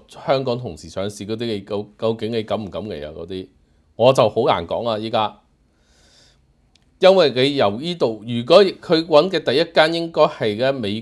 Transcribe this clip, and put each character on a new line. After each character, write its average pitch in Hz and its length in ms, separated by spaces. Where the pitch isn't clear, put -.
香 - 360
港 123 160
同 95 180
時 82 120
上 98 200
市 104 160
嗰 110 100
啲， 117 120
你 101 140
究-， 104 360
究 113 220
竟 110 120
你 113 120
敢 107 200
唔 95 60
敢 82 140
嚟 104 100
啊？ 76 120
嗰 85 80
啲 92 220
我 127 180
就 123 160
好 113 160
難 92 220
講 95 200
啊！ 107 120
依 113 100
家， 110 300
因 185 160
為 156 160
你 135 240
由 107 160
呢 160 240
度， 113 320
如 120 180
果 175 180
佢 165 420
搵 165 240
嘅 170 140
第 170 160
一 165 140
間 160 180
應 170 200
該 165 100
係 131 340
嘅， 131 160
美 113 300